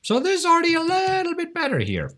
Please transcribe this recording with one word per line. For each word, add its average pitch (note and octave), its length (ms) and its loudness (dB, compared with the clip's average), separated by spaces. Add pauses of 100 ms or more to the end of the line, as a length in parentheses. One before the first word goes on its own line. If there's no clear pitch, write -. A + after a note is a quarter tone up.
So A#3 180 0
this F4+ 200 0
is E4 80 -4
already E4+ 260 4
a E4 80 2
little F#4 540 0
bit E4+ 180 -6
better C#4 260 -2
here. F#2 380 -2